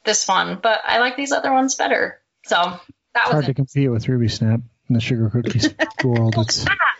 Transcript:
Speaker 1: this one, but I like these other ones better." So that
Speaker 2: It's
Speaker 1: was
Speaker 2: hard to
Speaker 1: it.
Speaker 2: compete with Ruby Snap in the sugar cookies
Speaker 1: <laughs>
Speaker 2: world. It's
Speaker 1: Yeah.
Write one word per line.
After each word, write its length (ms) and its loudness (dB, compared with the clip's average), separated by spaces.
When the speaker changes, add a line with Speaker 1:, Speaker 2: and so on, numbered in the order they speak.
Speaker 1:
this 240 0
one, 340 0
but 220 2
I 160 0
like 160 0
these 160 -4
other 200 0
ones 220 2
better." 460 -2
So 100 0
that 240 -2
Speaker 2:
It's 100 2
Speaker 1:
was 60 0
Speaker 2:
hard 140 2
to 40 -2
Speaker 1:
it. 60 0
Speaker 2:
compete 340 0
with 180 -2
Ruby 200 2
Snap 320 0
in 60 2
the 60 2
sugar 280 0
cookies 460 0
Speaker 1:
<laughs> 160 -6
Speaker 2:
world. 340 2
It's 260 -2
Speaker 1:
Yeah. 80 2